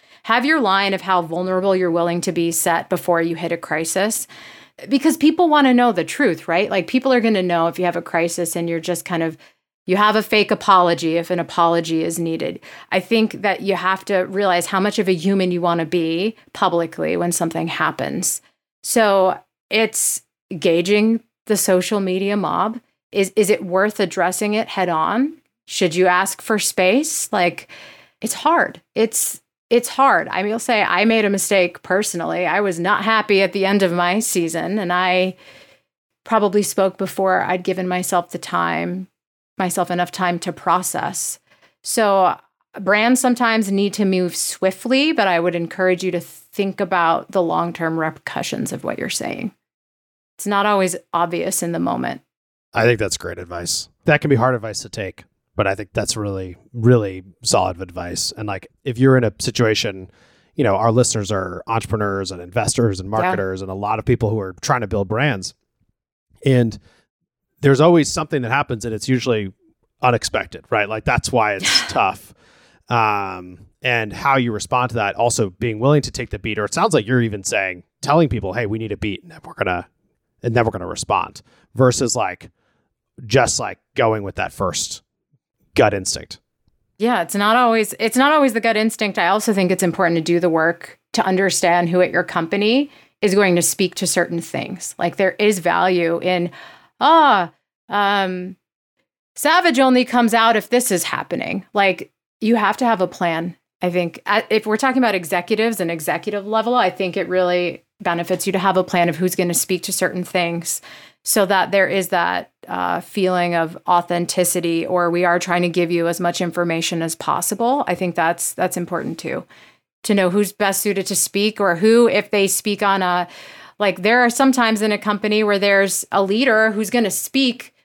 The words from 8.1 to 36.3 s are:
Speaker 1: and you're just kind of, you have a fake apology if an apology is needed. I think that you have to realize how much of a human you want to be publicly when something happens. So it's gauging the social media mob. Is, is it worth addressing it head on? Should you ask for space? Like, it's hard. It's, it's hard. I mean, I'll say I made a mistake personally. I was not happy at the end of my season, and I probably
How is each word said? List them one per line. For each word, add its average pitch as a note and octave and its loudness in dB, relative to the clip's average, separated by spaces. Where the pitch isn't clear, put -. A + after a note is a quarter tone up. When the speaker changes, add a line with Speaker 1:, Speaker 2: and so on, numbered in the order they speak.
Speaker 1:
and E3+ -4
you're E3 -4
just E3+ -6
kind E3+ -4
of, D#3+ -4
you F3+ 0
have G#3 4
a A3 0
fake G#3 2
apology E3+ 4
if E3 -4
an F3 -2
apology E3 0
is E3+ -6
needed. E3 -6
I F#3 0
think A3 0
that G3 0
you F#3+ 0
have F#3 -2
to G3 0
realize F#3 0
how G3 0
much G#3 0
of F#3+ 0
a F#3+ 4
human F#3 0
you F3 -2
want E3+ 0
to D#3+ -4
be E3+ -2
publicly E3+ -2
when F3 -2
something E3 -2
happens. - -4
So G3 2
it's - -2
gauging G3+ 2
the G#3+ 0
social F#3+ 0
media G3 -2
mob. F#3+ -2
Is, G3 -2
is G3+ 4
it G3+ 0
worth F#3+ 0
addressing F#3 0
it G#3+ -2
head F#3 -2
on? F#3+ 0
Should E3+ -2
you F#3 4
ask F3+ 2
for G#3+ 0
space? G#3+ 0
Like, F3 0
it's - -6
hard. - 0
It's, - -2
it's A#3 2
hard. G#3+ 4
I F#3 -4
mean, G#3 -2
I'll A3+ -4
say A3 0
I F#3 2
made A3+ 2
a G3+ 2
mistake F#3+ 0
personally. F3 -2
I E3+ 0
was F#3 -2
not F#3+ 0
happy G#3 2
at F#3+ 0
the F#3+ 0
end G3 2
of F#3 4
my F3 0
season, E3+ -2
and F3+ -2
I F#3 2
probably G#3 2